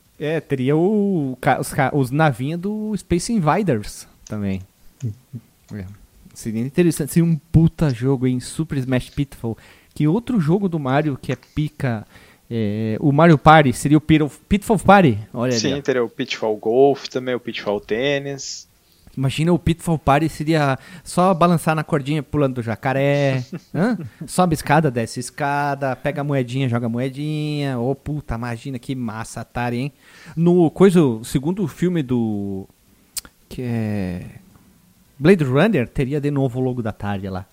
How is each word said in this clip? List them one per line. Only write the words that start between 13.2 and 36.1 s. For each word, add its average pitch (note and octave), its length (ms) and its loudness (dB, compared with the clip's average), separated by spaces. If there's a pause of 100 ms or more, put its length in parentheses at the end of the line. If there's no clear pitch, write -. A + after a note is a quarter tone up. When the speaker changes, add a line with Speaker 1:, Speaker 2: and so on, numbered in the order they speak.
Speaker 1:
Party, D3+ 360 8
seria D3 240 4
o D3 40 0
Piro-, D3+ 300 4 (180)
Pitfall G3+ 300 2
Party? F3+ 400 6 (120)
Olha B2+ 200 -4
ali, A#2 80 0
Speaker 2:
Sim, C3+ 180 -2
Speaker 1:
ó. C#3+ 60 -8
Speaker 2:
teria B2 200 2
o A2+ 60 -4
Pitfall A2+ 480 -4
Golf C3 500 4
também, B2+ 280 -4
o A#2 40 -4
Pitfall G#2 400 -4
Tênis. C#3 880 -4 (480)
Speaker 1:
Imagina D3 380 0
o F3 60 2
Pitfall E3 400 -2
Party D3 300 2
seria D3 500 0 (240)
só F#3 300 2
balançar E3 420 2
na D#3 80 -2
cordinha D3 400 -2
pulando C#3 320 -2
do B2 80 -4
jacaré, C3+ 800 0 (140)
<laughs> - 180 -20
hã? G3 240 0 (260)
Sobe F3 300 0
escada, D3+ 340 2
desce A#2+ 300 -4
escada, C#3 760 -4
pega C#3+ 280 -4
moedinha, C3+ 440 -2
joga A#2 220 -2
moedinha. C#3+ 880 -4
Ô, B2 160 -2
puta, C#3+ 400 -8
imagina A#2+ 460 -8
que C3+ 160 -8
massa A2+ 460 -8
Atari, A#2+ 360 -4
hein? C3+ 140 -4 (440)
No E3+ 360 4
coisa, F3+ 280 6 (240)
segundo D#3+ 400 -4
o D#3+ 40 -2
filme E3+ 340 -2
do, G#2 680 -4 (800)
que - 140 -12
é... G#2+ 600 -4 (1000)
Blade D#3+ 240 4
Runner, C#3 440 2
teria C#3+ 320 -4